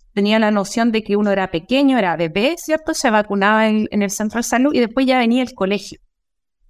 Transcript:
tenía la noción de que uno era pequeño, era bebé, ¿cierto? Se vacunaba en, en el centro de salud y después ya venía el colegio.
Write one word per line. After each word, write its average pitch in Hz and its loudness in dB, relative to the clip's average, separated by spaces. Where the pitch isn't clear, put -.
tenía 208 2
la 214 2
noción 214 0
de 220 -2
que 202 -2
uno 208 0
era 196 -2
pequeño, 254 0
era 180 0
bebé, 190 -2
¿cierto? 311 -4
Se 262 0
vacunaba 208 2
en, 214 0
en 208 -2
el 202 -2
centro 214 -6
de 240 -2
salud 269 0
y 254 2
después 247 0
ya 254 2
venía 240 2
el 247 -6
colegio. 196 -4